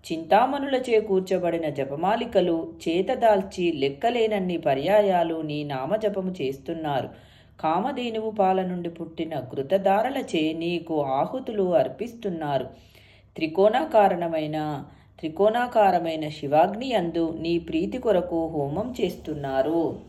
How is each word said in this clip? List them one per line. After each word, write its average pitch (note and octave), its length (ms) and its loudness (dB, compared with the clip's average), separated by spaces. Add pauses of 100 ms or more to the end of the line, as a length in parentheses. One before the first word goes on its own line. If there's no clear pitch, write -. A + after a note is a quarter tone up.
(120)
చింతామణులచే B3 880 2
కూర్చబడిన F#3 680 0
జపమాలికలు E3 1040 0 (140)
చేతదాల్చి F#3+ 840 2
లెక్కలేనన్ని F#3 840 0
పర్యాయాలు E3 840 2
నీ D3+ 220 -6
నామజపము F#3 800 -2
చేస్తున్నారు. C#3+ 680 -4 (500)
కామధేనువు A3 720 -2
పాల F#3+ 300 2
నుండి F3+ 280 -4
పుట్టిన D#3+ 500 -8
ఘృతధారలచే F#3+ 1120 0
నీకు E3 480 -2
ఆహుతులు F3 760 -2
అర్పిస్తున్నారు. D#3+ 920 -2 (680)
త్రికోణాకారణమైన, E3+ 1500 2 (360)
త్రికోణాకారమైన F#3 1080 2
శివాగ్ని F3 580 2
యందు E3+ 520 0
నీ E3+ 200 0
ప్రీతి F3+ 380 -4
కొరకు F3 500 0
హోమం D#3 540 -4
చేస్తున్నారు. C#3+ 960 -2 (140)